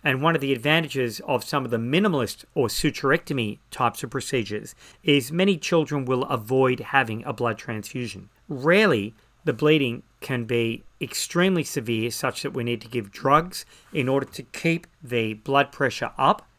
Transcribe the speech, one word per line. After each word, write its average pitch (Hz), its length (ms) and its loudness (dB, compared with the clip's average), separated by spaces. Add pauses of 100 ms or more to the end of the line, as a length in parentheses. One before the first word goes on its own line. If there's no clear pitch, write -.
And 131 160 2
one 165 140 4
of 143 80 0
the 139 100 2
advantages 135 680 0
of 127 220 0
some 139 220 -2
of 117 60 -6
the 117 80 0
minimalist 139 640 0 (100)
or 127 140 2
suturectomy 135 880 -2 (120)
types - 320 -2
of 120 80 -10
procedures 107 640 -4 (280)
is 143 300 4
many 185 240 2
children 147 480 0
will 127 200 2
avoid 127 560 2
having 113 440 0
a 135 80 -6
blood 117 240 -2
transfusion. 107 720 -10 (200)
Rarely, 147 680 2 (300)
the 147 80 0
bleeding 139 500 2 (180)
can 127 240 -4
be 113 380 -2 (180)
extremely 180 600 0
severe, 113 480 -2
such - 320 -6
that 139 100 -6
we 120 120 -4
need 120 160 -4
to - 80 -18
give 107 240 -6
drugs 151 520 0 (280)
in 127 160 -2
order 135 180 0
to - 160 -14
keep 165 460 -2 (120)
the 117 340 -2
blood 135 360 2
pressure - 480 -2
up 135 300 2 (100)